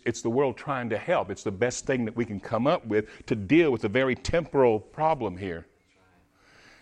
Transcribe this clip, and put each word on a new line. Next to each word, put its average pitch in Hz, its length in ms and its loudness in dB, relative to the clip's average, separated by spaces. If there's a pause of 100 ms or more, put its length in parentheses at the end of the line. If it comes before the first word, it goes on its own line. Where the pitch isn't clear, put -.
it's 120 160 -4
the 117 80 0
world 127 260 0
trying 127 340 -6
to 107 60 0
help. 101 340 0
It's 98 120 -8
the 110 80 -4
best 113 340 -2
thing 127 220 0
that 110 100 -6
we 120 80 0
can 104 160 -8
come 113 260 -2
up 165 200 0
with - 400 -2
to - 80 0
deal 139 360 4
with 113 140 0
a 107 40 2
very 127 260 2
temporal 131 680 2
problem 135 560 -2
here. 90 300 -8 (1160)